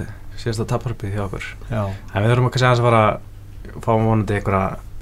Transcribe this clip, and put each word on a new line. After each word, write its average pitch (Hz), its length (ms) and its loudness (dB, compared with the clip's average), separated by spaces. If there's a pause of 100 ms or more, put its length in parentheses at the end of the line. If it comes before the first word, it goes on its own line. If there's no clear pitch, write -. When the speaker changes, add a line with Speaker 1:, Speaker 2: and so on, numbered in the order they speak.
(360)
Speaker 1:
síðasta 110 320 -4
tapparpið 107 480 -4
hjá 104 140 -2
okkur. - 160 -8 (260)
Speaker 2:
Já. 107 140 -2 (280)
Speaker 1:
En 104 100 2
við 110 100 4
þurfum 123 180 4
kannski 127 160 2
aðeins 120 160 4
að 120 60 6
fara 113 160 8
að - 760 -4
fá 117 120 0
vonandi 110 420 4
einhverja, 95 420 0 (240)